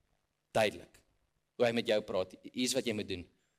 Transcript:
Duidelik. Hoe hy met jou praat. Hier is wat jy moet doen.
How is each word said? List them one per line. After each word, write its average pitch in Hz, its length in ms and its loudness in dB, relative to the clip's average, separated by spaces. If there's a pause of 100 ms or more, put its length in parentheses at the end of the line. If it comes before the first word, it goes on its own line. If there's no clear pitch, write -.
(520)
Duidelik. 98 480 0 (580)
Hoe 123 80 4
hy 117 60 4
met 113 160 -2
jou 107 180 4
praat. 92 380 -4
Hier - 240 -4
is 123 80 0
wat 117 100 -2
jy 113 80 -2
moet 104 140 -4
doen. 90 160 -6 (360)